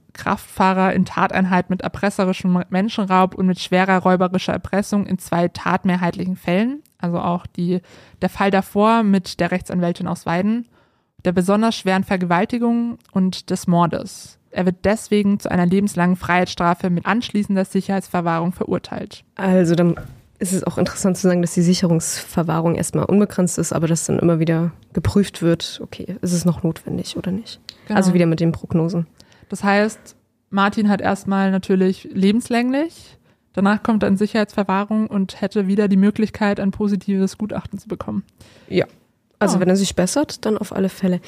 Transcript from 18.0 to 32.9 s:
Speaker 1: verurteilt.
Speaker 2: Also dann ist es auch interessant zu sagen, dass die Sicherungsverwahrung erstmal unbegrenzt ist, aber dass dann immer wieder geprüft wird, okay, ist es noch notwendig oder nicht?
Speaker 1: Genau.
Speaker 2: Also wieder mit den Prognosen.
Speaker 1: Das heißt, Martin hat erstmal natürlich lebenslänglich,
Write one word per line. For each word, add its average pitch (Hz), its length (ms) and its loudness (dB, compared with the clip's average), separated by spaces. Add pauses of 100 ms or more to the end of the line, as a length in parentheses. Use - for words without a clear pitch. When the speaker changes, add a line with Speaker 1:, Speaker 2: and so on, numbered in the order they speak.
Speaker 1:
verurteilt. - 720 -8 (120)
Speaker 2:
Also 185 400 4
dann 170 200 4 (420)
ist 180 140 -4
es 185 140 -2
auch - 120 -4
interessant - 380 0
zu 185 140 2
sagen, 175 120 2
dass 175 120 -2
die 180 80 2
Sicherungsverwahrung 165 1160 0
erstmal - 300 -2
unbegrenzt 196 520 2
ist, 170 140 -2
aber 160 160 0
dass 160 180 0
dann - 140 0
immer 170 200 4
wieder 165 340 0 (180)
geprüft - 500 0
wird, 165 400 -2
okay, - 400 -12
ist 180 120 -2
es 170 100 -2
noch 170 180 0
notwendig - 540 -6
oder 175 160 -6
nicht? 208 300 -10 (260)
Speaker 1:
Genau. 214 100 0
Speaker 2:
Also 190 160 4
wieder 175 120 4
mit 165 160 0
den 165 100 2
Prognosen. 170 560 -2 (400)
Speaker 1:
Das - 160 -10
heißt, 202 540 0 (320)
Martin 208 400 2
hat 202 100 2
erstmal 196 520 0
natürlich 190 600 0
lebenslänglich, 247 1080 0 (360)